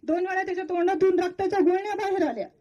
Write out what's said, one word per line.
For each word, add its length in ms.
दोन 180
वेळा 220
त्याच्या 220
तोंडातून 560
रक्ताच्या 440
गुळण्या 300
बाहेर 340
आल्या 200